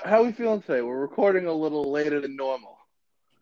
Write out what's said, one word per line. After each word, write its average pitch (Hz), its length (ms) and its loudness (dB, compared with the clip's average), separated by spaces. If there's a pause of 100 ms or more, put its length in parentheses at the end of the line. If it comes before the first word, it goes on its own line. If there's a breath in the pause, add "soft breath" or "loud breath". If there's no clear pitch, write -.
how 220 180 6
we 240 80 2
feeling 220 300 -2
today? 127 220 -2
We're 127 160 -4
recording 185 480 2
a 165 40 -2
little 151 400 -2
later 147 300 0
than 135 140 -8
normal. 131 420 -6 (640)